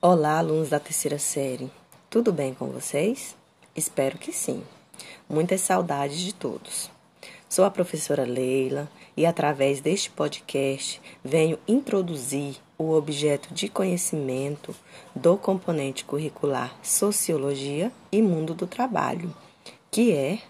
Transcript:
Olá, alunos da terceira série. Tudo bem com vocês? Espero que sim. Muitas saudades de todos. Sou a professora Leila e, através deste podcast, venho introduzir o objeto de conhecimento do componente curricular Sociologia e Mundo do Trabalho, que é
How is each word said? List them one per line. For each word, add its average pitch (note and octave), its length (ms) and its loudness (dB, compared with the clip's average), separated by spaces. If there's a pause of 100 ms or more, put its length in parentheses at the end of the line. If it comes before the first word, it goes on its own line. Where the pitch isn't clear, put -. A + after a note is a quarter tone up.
Olá, D#3 360 6
alunos D#3 320 0
da D3 100 2
terceira D3 380 -4
série. C3 520 -4 (380)
Tudo A#3 240 2
bem C#3 220 -2
com C3+ 140 -6
vocês? C#3+ 680 -4 (400)
Espero C#3 400 -2
que D#4 160 -12
sim. - 300 -4 (680)
Muitas F3 320 0
saudades D3 600 0
de F3+ 120 -4
todos. - 580 -8 (560)
Sou F#3+ 200 4
a G3 40 4
professora D3+ 540 -2
Leila C3 680 0 (240)
e, D#3 120 4
através C#3 560 2
deste F3+ 280 0
podcast, C#3 920 -4 (200)
venho D#3 360 2 (100)
introduzir D3 880 0 (220)
o D#3+ 140 0
objeto D3 600 2
de F#3+ 160 -4
conhecimento D3 1040 -2 (400)
do E3+ 220 6
componente E3+ 680 -2
curricular C#3+ 800 -4
Sociologia D3 1080 0 (180)
e G#3 120 4
Mundo E3 320 2
do F3+ 120 -4
Trabalho, E3+ 680 -2 (540)
que A3+ 220 6
é D3 260 0 (120)